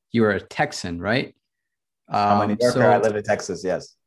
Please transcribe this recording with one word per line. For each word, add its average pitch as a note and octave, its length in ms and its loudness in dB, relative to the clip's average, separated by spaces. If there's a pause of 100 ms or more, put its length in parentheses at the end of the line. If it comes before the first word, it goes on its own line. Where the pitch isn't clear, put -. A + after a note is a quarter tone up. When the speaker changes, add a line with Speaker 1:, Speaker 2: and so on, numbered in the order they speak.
(120)
Speaker 1:
You A#2 120 4
are G#2 60 4
a F#2+ 100 0
Texan, F2+ 600 -6
right? A2+ 320 -2 (760)
Speaker 2:
I'm - 80 -4
a G#2 280 2
Speaker 1:
Um, G#2 40 -2
Speaker 2:
New G#2 100 -2
Yorker. A#2+ 220 2
Speaker 1:
so A2 100 6
Speaker 2:
I G2+ 60 6
live G#2 180 2
in G#2 100 -4
Texas, G2 380 -4
yes. F2 340 -6 (100)